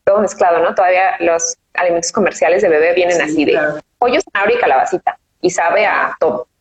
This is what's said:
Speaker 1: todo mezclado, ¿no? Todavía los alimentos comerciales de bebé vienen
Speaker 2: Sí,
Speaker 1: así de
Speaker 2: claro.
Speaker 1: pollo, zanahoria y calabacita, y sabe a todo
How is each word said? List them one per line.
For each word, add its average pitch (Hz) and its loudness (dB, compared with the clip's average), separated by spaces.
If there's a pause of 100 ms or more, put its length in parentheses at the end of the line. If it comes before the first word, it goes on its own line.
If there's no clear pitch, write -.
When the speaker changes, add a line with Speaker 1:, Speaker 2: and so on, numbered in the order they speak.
Speaker 1:
todo 202 4
mezclado, 180 0
¿no? 185 0
Todavía 185 2
los 170 -2 (160)
alimentos 170 -2
comerciales 180 0
de 196 2
bebé 160 2
vienen 175 0
Speaker 2:
Sí, 151 0
Speaker 1:
así 151 -2
de - 2
Speaker 2:
claro. 151 -2 (180)
Speaker 1:
pollo, 254 0 (120)
zanahoria 214 0
y - -4
calabacita, 156 -2 (220)
y 180 0
sabe 180 0
a 160 -4
todo - -2 (140)